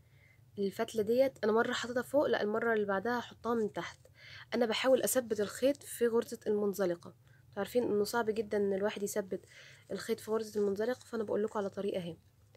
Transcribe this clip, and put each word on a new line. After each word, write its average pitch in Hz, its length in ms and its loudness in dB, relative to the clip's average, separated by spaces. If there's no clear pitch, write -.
الفتله 214 440 -2
ديت. 247 400 2
انا 220 80 4
مره 240 220 4
حاططها 240 280 -4
فوق، - 240 4
لا، - 160 2
المره 220 320 0
اللي 214 120 2
بعدها 196 340 0
هحطها - 340 -6
من 220 200 0
تحت. - 260 -8
انا 233 120 4
بحاول 247 360 4
اثبت 220 380 0
الخيط 247 440 0
في - 240 0
غرزه 233 400 0
المنزلقه، 196 600 0
انتوا - 100 -20
عارفين 202 260 0
انه 208 200 2
صعب 220 260 -2
جدًا 208 280 -2
ان 202 160 2
الواحد 202 300 -2
يثبت 196 420 -4
الخيط 220 280 -6
في 214 120 -8
غرزه 214 300 -2
المنزلقه، 208 440 -2
فانا 226 180 -4
بقول 208 200 0
لكم 220 160 -4
على 196 100 -2
طريقه 196 320 -4
اهي. 170 160 -8